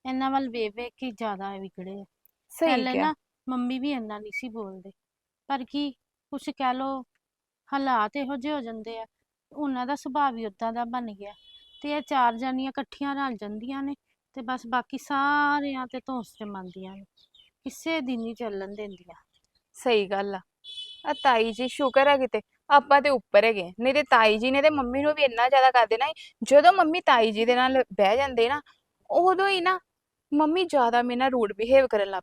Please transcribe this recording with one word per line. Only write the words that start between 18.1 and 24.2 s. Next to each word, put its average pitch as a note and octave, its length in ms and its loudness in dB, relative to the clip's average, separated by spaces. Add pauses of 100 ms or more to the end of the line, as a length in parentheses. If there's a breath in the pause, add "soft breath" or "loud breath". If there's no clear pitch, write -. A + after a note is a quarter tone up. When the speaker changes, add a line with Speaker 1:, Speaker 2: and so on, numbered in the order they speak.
Speaker 1:
ਨਹੀਂ A3+ 180 -8
ਚੱਲਣ G3+ 400 -8
ਦਿੰਦੀਆਂ। F#3 400 -14 (580)
Speaker 2:
ਸਹੀ A3 340 0
ਗੱਲ G3+ 280 -4
ਆ। F#3 60 -10 (680)
ਆ D4 60 -2
ਤਾਈ A3+ 400 2
ਜੀ A#3+ 160 -4
ਸ਼ੁਕਰ C4+ 380 2
ਆ C#4+ 100 6
ਕਿਤੇ B3+ 240 -2 (300)
ਆਪਾਂ C#4 320 6
ਤੇ C#4+ 60 2
ਉੱਪਰ A3 360 4
ਹੈਗੇ, G3 360 0
ਨਹੀਂ B3+ 140 2
ਤੇ D4 80 2
ਤਾਈ A3 360 6